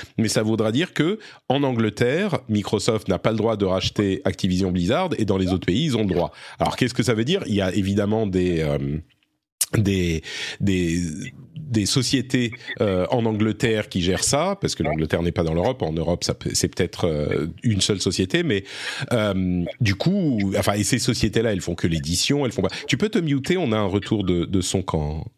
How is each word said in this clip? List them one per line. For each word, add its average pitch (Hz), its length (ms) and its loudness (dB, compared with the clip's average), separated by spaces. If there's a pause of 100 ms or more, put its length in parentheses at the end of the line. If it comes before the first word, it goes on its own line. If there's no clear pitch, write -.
(180)
mais 110 100 2
ça 113 160 0
voudra 110 280 2
dire 147 220 -2
que 175 260 0 (300)
en 143 140 2
Angleterre, 127 760 0 (100)
Microsoft 104 580 0
n'a 90 120 2
pas 113 120 2
le 113 60 0
droit 110 200 2
de 98 80 2
racheter 95 600 2
Activision 92 460 2
Blizzard, 113 460 2
et 107 80 0
dans 95 120 2
les 95 160 2
autres 92 120 0
pays, 113 200 2
ils 123 120 0
ont 110 40 0
le 95 120 0
droit. 82 180 0 (280)
Alors - 160 0
qu'est-ce 123 180 0
que 123 100 0
ça 123 100 2
veut 110 120 2
dire ? 185 220 0
Il 107 80 0
y 98 60 4
a 92 120 0
évidemment 101 540 2
des, 90 340 2
euh, 73 160 0 (1000)
des, 92 440 2 (380)
des, 90 420 2 (540)
des 113 300 -2
sociétés, 123 680 0 (300)
euh, 92 300 2
en 117 140 2
Angleterre 110 640 0
qui 92 120 0
gèrent 87 220 2
ça, 170 360 2
parce - 160 -2
que - 80 -2
l'Angleterre 78 380 0
n'est 85 100 0
pas 87 120 -2
dans 80 100 0
l'Europe. 123 280 0
En 80 120 -2
Europe, 82 300 -2
ça - 100 -2
peut, - 200 -6
c'est - 140 2
peut-être, - 380 -2
euh, 76 420 0 (160)
une 104 180 2
seule 101 200 0
société, 101 420 0
mais, 104 200 0 (480)
euh, 92 520 0 (180)
du 101 140 2
coup, 139 640 0
enfin, 104 160 0
et 104 100 0
ces 120 160 0
sociétés-là, 113 520 0
elles 92 100 -2
font 85 140 -4
que - 120 -2
l'édition, 87 580 0
elles 110 60 -2
font 95 100 -4
pas. 92 120 -2 (140)
Tu 143 100 0
peux 214 120 0
te 214 100 0
muter, 143 380 0
on 147 140 0
a 110 60 2
un 104 100 0
retour 101 360 0
de, 87 220 0
de 95 160 0
son 95 200 -2
quand 78 440 -4 (120)